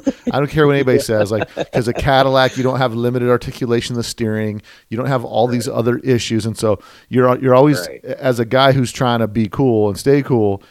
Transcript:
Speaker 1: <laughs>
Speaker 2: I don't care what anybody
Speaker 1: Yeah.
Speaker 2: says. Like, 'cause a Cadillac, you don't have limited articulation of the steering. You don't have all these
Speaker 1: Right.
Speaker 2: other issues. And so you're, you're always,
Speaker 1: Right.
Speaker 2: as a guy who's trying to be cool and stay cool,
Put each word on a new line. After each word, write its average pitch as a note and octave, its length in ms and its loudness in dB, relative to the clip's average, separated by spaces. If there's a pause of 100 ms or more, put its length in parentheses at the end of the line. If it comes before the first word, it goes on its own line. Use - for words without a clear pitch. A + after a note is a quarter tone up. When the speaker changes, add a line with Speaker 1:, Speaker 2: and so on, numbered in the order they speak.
(140)
Speaker 1:
<laughs> - 180 -8
Speaker 2:
I A#2+ 60 0
don't C#3 120 -2
care D#3 160 2
what C#3+ 80 4
anybody B2+ 240 2
Speaker 1:
Yeah. - 60 0
Speaker 2:
says. G#2+ 260 0
Like, G#2+ 180 -2 (240)
'cause A#2 160 -2
a A#2 60 -2
Cadillac, C3+ 640 2
you C3 40 -2
don't B2+ 140 0
have B2+ 180 0
limited A#2+ 360 -2
articulation A#2+ 640 -2
of - 40 -6
the A#2 40 -4
steering. G#2+ 580 -6 (300)
You A2 80 -6
don't B2+ 80 -6
have B2+ 180 -2
all A2+ 220 0
these A#2+ 220 -4
Speaker 1:
Right. A#2 60 -6
Speaker 2:
other A#2+ 240 0
issues. A2+ 460 -2
And A2 140 -6
so G#2+ 220 0 (280)
you're, B2 300 2
you're C3 160 2
always, C#3 240 6 (100)
Speaker 1:
Right. C2+ 160 -16
Speaker 2:
as C3 340 -2
a A#2+ 60 0
guy C3 280 4
who's B2+ 200 0
trying A#2+ 280 -2
to A2 80 -2
be G#2+ 200 -2
cool A2 400 0
and G2 80 -4
stay C#3+ 260 2
cool, G#2+ 480 0